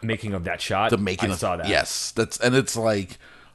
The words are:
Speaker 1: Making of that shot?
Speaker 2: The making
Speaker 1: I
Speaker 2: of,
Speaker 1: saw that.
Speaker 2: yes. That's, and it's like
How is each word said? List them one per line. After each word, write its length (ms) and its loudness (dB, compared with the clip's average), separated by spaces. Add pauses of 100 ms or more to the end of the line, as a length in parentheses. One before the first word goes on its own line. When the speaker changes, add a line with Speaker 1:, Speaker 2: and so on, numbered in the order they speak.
Speaker 1:
Making 300 -4
of 120 -4
that 160 -6
shot? 300 0
Speaker 2:
The 60 6
making 340 0
Speaker 1:
I 20 -2
Speaker 2:
of, 60 -4
Speaker 1:
saw 180 0
that. 100 -6
Speaker 2:
yes. 440 0
That's, 280 -2
and 160 4
it's 220 2
like 400 0 (380)